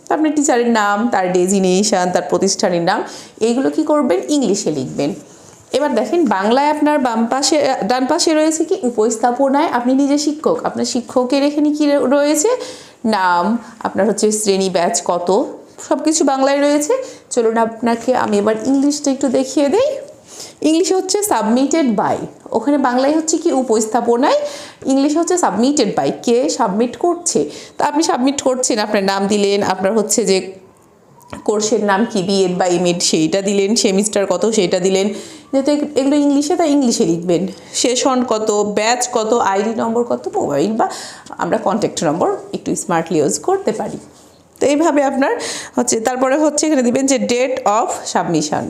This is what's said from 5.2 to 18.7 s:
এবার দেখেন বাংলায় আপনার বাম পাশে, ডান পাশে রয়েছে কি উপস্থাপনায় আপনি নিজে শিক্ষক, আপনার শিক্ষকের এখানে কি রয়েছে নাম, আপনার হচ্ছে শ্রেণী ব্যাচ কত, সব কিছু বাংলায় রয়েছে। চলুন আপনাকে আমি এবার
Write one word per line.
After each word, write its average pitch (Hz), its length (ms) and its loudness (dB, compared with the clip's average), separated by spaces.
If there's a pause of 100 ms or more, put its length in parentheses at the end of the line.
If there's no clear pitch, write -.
এবার 285 220 0
দেখেন 339 200 0 (160)
বাংলায় 240 400 2
আপনার 302 200 2 (100)
বাম 226 140 0 (120)
পাশে, 285 240 0 (340)
ডান 254 220 0
পাশে 339 260 2
রয়েছে 311 300 2
কি 381 80 0 (120)
উপস্থাপনায় 247 800 0 (100)
আপনি 240 140 0 (100)
নিজে 285 240 2
শিক্ষক, 294 300 0 (120)
আপনার 233 260 -4
শিক্ষকের 254 540 0
এখানে 294 280 0
কি 302 80 0 (320)
রয়েছে 302 340 2 (680)
নাম, 180 280 2 (420)
আপনার 202 240 0
হচ্ছে 214 160 0 (140)
শ্রেণী 190 360 0
ব্যাচ 175 200 0 (140)
কত, 175 180 -2 (600)
সব 294 180 0
কিছু 311 160 0 (100)
বাংলায় 269 320 2
রয়েছে। 294 280 2 (420)
চলুন 226 220 2 (100)
আপনাকে 233 440 -2 (140)
আমি 214 180 0
এবার 220 140 2 (140)